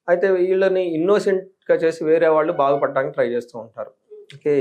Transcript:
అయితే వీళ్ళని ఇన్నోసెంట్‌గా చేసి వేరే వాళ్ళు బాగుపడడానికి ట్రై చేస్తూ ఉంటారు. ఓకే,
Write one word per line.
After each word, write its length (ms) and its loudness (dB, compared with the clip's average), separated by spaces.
అయితే 220 2
వీళ్ళని 640 0
ఇన్నోసెంట్‌గా 840 -2
చేసి 280 -2
వేరే 240 2
వాళ్ళు 240 2
బాగుపడడానికి 600 0
ట్రై 140 0
చేస్తూ 300 -8
ఉంటారు. 320 -14
ఓకే, 260 -2